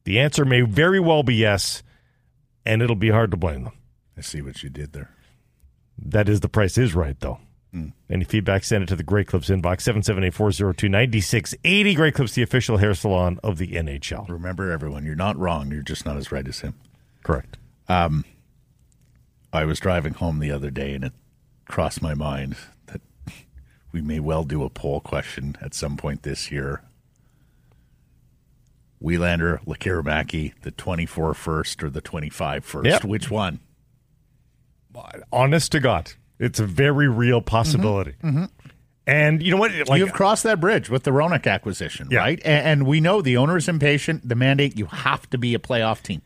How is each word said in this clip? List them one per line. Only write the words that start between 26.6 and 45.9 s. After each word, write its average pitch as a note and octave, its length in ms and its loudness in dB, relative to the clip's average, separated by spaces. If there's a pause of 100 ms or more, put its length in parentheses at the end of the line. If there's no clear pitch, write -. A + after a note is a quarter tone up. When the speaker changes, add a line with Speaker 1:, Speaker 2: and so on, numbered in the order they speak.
Speaker 2:
Willander, E2+ 640 0
Lekkerimäki, D#2 1000 -4
the - 80 -12
twenty-four E2 640 -4
first - 480 -6
or D2+ 80 -6
the C#2+ 100 -8
twenty-five D2+ 640 -8
first? - 220 -4
Speaker 1:
Yep. - 180 2
Speaker 2:
Which G#2 260 -4
one? G2 300 -4 (1700)
Speaker 1:
Honest C#3 420 4
to D#3 80 4
God, G#2+ 320 2 (260)
it's B2 200 -2
a A2 60 2
very C#3 440 4
real A#2+ 340 4
possibility. A2 720 2 (100)
Speaker 2:
Mm-hmm. E3 60 -2 (160)
Mm-hmm. - 20 -8 (640)
Speaker 1:
And D3+ 340 4
you F3+ 100 0
know F#3+ 60 4
what? A3 120 4 (180)
Like, C#3 120 6
Speaker 2:
You've F#3+ 140 2
crossed G3+ 300 2
that A3 140 4
bridge F3 300 2
with B2 160 0
the D3 80 2
Roenick D#3 340 2
acquisition, F2 640 -4
Speaker 1:
Yeah. A#2 100 2
Speaker 2:
right? C3 200 0
A-, - 80 -4
and D3 380 4
we D3+ 140 4
know F#3 220 4
the B2+ 140 2
owner D3 220 4
is D3+ 100 -2
impatient. D3 600 0
The B2 60 0
mandate, C3+ 440 4
you G2+ 80 -2
have - 440 -2
to C3 80 -2
be A#2+ 160 0
a A2 60 0
playoff A2 420 0